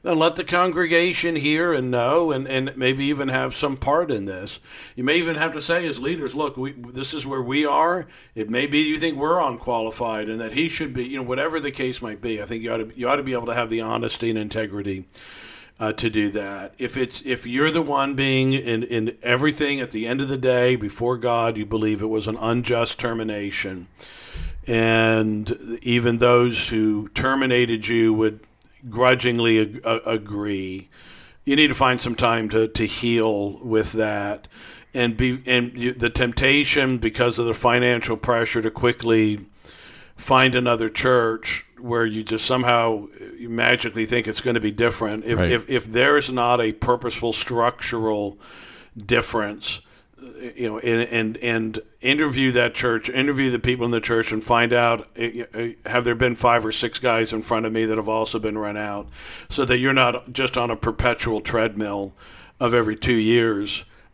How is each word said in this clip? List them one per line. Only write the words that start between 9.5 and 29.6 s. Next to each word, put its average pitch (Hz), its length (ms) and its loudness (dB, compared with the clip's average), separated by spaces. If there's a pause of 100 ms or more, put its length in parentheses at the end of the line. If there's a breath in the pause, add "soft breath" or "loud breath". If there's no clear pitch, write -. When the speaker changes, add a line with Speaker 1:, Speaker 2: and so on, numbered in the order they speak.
Speaker 1:
and 110 120 -6
that 110 140 -8
he 156 140 0
should 151 240 -6
be," 123 120 -4
you 135 140 -8
know, 131 40 -6
whatever 143 380 -2
the 139 100 -6
case 127 320 -6
might 107 180 -10
be. 110 220 -4
I - 20 -10
think 113 200 -8
you 117 80 -4
ought 117 60 0
to, 110 180 -6
you 123 120 -2
ought 143 80 2
to 143 60 -2
be 131 120 -4
able 117 120 -4
to 117 80 -4
have 117 160 -2
the 113 100 -2
honesty 113 480 -4
and 110 100 0
integrity, 101 640 -6 (760 loud breath)
uh, 110 120 -2
to 113 180 -2
do 104 200 0
that. 98 480 -8
If 123 180 -6
it's, 127 280 -4
if 123 220 -4
you're 135 240 0
the 165 120 0
one 139 320 0
being 131 380 2
in, 120 320 0
in 117 380 -2
everything 143 580 0
at 117 100 -6
the 110 160 -6
end 127 140 -2
of 139 80 -4
the 139 80 -2
day 127 400 4
before 120 400 -2
God, 117 400 0
you 107 100 -4
believe 107 360 0
it 110 40 -2
was 110 220 -2
an 110 80 -4
unjust 117 640 0
termination, 104 880 -6 (800 loud breath)
and 113 1160 2
even 120 360 2
those 120 500 4
who 107 460 0
terminated 123 760 2
you 113 260 4
would 107 260 0 (480)
grudgingly 120 720 4